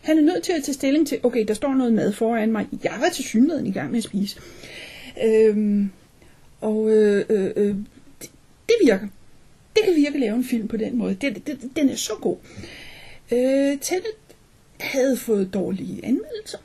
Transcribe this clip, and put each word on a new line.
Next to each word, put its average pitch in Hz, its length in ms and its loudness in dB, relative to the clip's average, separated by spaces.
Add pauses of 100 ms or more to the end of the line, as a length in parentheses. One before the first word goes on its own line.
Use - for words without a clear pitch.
Han 320 160 2
er 311 40 6
nødt 339 220 4
til - 80 -4
at 311 120 0
tage 294 100 -4
stilling 285 340 2
til, 240 160 -4
"Okay, 240 240 2
der 214 60 0
står 269 200 -2
noget 254 200 2
mad 202 200 2
foran 226 380 0
mig. 208 160 -2 (160)
Jeg - 160 -4
var 320 140 2
tilsyneladende 262 560 0
i 190 40 -4
gang 143 180 -6
med 226 60 -2
at 220 60 -2
spise." 202 360 -6 (840)
Øhm, 208 640 4 (720)
og, 214 280 0
øh, 208 400 4
øh, 196 160 2 (100)
øh, 202 200 2 (460)
det, - 80 -18 (380)
det 466 80 4 (100)
virker. 208 220 4 (680)
Det 427 100 4
kan 370 100 4
virke 294 200 4
at 285 40 -2
lave 220 160 0
en 247 80 0
film 226 240 -2
på 226 100 -4
den 220 200 -4
måde. 196 240 -2
Det, 269 260 -6
det, 285 100 -8 (180)
den 285 140 4
er 208 60 -2
så - 260 -6
god. - 160 -2 (920)
Øh, 269 500 2
Tenet 427 320 -6 (680)
havde 269 380 0
fået 196 360 -2
dårlige 185 520 -6
anmeldelser 427 600 -4